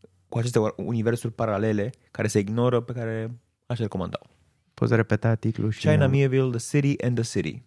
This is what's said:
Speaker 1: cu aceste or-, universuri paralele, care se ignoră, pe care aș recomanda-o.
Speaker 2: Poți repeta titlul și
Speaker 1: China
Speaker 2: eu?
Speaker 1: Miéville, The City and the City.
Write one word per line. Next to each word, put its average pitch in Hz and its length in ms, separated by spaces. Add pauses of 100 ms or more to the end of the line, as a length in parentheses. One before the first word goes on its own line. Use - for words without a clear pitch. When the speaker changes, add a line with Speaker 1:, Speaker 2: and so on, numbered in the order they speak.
(280)
Speaker 1:
cu - 100
aceste 120 200
or-, 107 180
universuri 117 560
paralele, 107 580 (200)
care 104 180
se 107 100
ignoră, 117 420
pe 120 120
care 113 380 (360)
aș 120 120
recomanda-o. 92 480 (480)
Speaker 2:
Poți 113 200
repeta 113 400
titlul 110 360
și - 100
Speaker 1:
China 151 220
Speaker 2:
eu? 135 60
Speaker 1:
Miéville, 135 420
The 120 280
City 143 260
and 120 160
the 113 200
City. 80 260